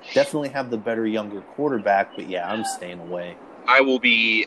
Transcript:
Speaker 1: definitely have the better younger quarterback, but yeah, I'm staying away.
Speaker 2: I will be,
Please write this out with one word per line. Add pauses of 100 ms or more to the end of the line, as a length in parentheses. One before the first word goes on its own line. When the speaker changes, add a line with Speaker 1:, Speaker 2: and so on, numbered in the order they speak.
(120)
Speaker 1:
definitely
have
the
better
younger
quarterback,
but
yeah,
I'm
staying
away. (300)
Speaker 2:
I
will
be,